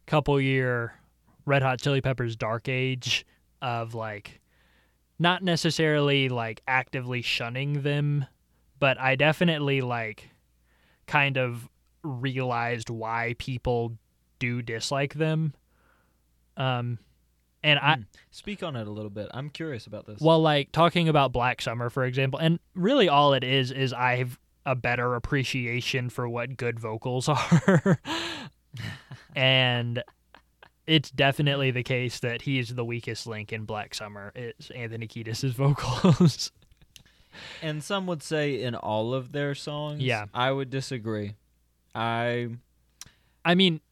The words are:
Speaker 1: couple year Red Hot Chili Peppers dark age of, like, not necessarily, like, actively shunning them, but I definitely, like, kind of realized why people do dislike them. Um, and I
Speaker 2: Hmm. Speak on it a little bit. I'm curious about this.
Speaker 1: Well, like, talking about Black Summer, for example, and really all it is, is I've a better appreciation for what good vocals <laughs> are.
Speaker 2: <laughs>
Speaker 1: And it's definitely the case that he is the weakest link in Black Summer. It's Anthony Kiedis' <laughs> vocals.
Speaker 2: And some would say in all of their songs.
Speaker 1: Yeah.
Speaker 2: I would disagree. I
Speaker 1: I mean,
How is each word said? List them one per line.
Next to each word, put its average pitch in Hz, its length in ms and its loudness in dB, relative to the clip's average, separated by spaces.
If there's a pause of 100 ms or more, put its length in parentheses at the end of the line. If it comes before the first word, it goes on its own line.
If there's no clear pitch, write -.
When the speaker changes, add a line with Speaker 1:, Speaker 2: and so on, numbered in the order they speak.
Speaker 1:
couple 143 340 2
year 127 540 0 (500)
Red 139 180 4
Hot 131 180 0
Chili 139 200 2
Peppers 120 360 -2
dark 113 320 -4
age 127 580 -2 (340)
of, 117 340 -4
like, 110 460 -10 (800)
not 175 240 2
necessarily, 151 840 2
like, 117 400 -6
actively 127 540 -2
shunning 135 600 -4
them, 147 440 0 (520)
but 135 220 2
I 131 160 2
definitely, 147 640 2
like, 117 500 -6 (760)
kind 139 320 2
of 120 300 -2 (360)
realized 123 880 -4
why 117 480 -4
people 120 580 -2 (420)
do 120 240 -2
dislike 123 520 -4
them. 156 400 0 (1040)
Um, 120 420 -2 (640)
and 147 160 4
I 143 180 4
Speaker 2:
Hmm. 120 60 -8 (280)
Speak - 320 -10
on 160 140 -6
it 113 100 -6
a 104 40 -10
little 104 200 -8
bit. 101 220 -8
I'm 135 180 -8
curious 151 360 -8
about 107 200 -12
this. 107 140 -12
Speaker 1:
Well, 160 200 8
like, 147 320 4
talking 165 360 4
about 143 240 6
Black 123 300 0
Summer, 120 280 -4
for 131 140 0
example, 131 340 0
and 165 220 2 (140)
really 208 340 4
all 143 260 6
it 131 80 2
is, 131 300 2
is 131 200 0
I've 123 460 0 (280)
a 135 80 2
better 123 400 0
appreciation 123 960 -2
for 120 180 -6
what 120 300 -6
good 120 200 -4
vocals 117 500 -4
<laughs> - 20 4
are. 165 720 4
Speaker 2:
<laughs> - 60 -8 (1200)
Speaker 1:
And 123 680 2 (840)
it's 160 240 2
definitely 139 600 2
the 123 120 -2
case 123 380 -4
that 120 220 -4
he 135 160 -2
is 123 160 -6
the 123 100 -4
weakest 117 420 -8
link 107 260 -10
in 110 120 -8
Black 107 300 -8
Summer. 101 400 -12
It's 120 360 -14
Anthony 113 380 -10
Kiedis' 113 420 -6
<laughs> - 20 -4
vocals. 139 1000 4 (1080)
Speaker 2:
And 151 220 -6
some 196 240 -4
would 170 160 -4
say 147 400 0
in 120 120 -4
all 110 380 0
of 127 200 -4
their 143 220 -2
songs. 147 480 -8
Speaker 1:
Yeah. 117 300 -2
Speaker 2:
I 123 200 0
would 135 180 -4
disagree. 110 640 -6 (600)
I 117 540 -2 (960)
Speaker 1:
I 170 100 8
mean, 180 260 6 (120)